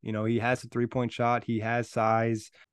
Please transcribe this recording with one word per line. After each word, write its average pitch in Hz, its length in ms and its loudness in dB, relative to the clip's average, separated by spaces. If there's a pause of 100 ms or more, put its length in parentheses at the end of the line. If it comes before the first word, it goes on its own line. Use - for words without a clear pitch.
You 110 100 -6
know, 107 120 -2
he 117 140 2
has 123 240 0
a 120 60 -14
three-point 120 440 -2
shot. 120 320 0
He 113 160 -2
has 117 300 -2
size. 113 600 2 (220)